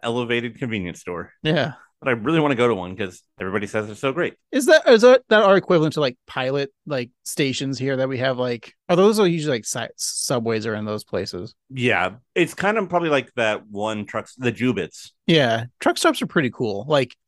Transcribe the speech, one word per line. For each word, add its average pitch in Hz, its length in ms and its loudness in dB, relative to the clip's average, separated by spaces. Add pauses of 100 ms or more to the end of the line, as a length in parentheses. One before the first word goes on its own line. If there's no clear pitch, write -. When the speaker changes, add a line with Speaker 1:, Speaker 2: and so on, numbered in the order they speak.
Speaker 1:
elevated 117 560 -4
convenience 101 420 -6
store. 87 320 -10 (100)
Speaker 2:
Yeah. 151 300 0 (280)
Speaker 1:
But 143 80 -4
I 127 40 0
really 135 280 0
wanna 143 140 2
go 120 120 2
to 117 80 2
one 90 220 -6
'cause 95 260 -10 (160)
everybody 101 280 -4
says 104 200 -4
they're 107 80 -14
so 135 180 -4
great. 160 220 -4 (180)
Speaker 2:
Is 269 140 0
that, 311 220 6
is 226 140 8
that, 247 260 8
that 220 140 6
our 196 140 6
equivalent 160 380 2
to, 151 60 -2
like, - 160 -2 (100)
pilot, 139 440 -4 (160)
like, 127 240 -6 (140)
stations 135 540 -2
here 131 200 -2
that 131 100 0
we 135 100 -6
have, 127 200 0
like, 123 360 -6 (140)
although 185 160 4
those 214 160 4
are 196 60 4
usually, 151 320 0
like, 107 80 -10
si-, 117 200 -8 (100)
subways 113 680 -4
are 110 80 -4
in 107 120 -6
those 107 180 -6
places. - 500 -8 (140)
Speaker 1:
Yeah, 107 440 0 (220)
it's 175 200 0
kind 208 240 0
of 190 100 -2
probably 175 220 0
like 135 240 0
that 110 320 -2
one 104 400 -6
trucks, - 300 -8
the 123 140 -2
Jubits. 107 600 -4 (160)
Speaker 2:
Yeah, 120 400 2 (120)
truck - 200 0
stops 330 240 0
are 196 40 -4
pretty 139 240 0
cool, 107 380 -4
like, 139 260 2 (140)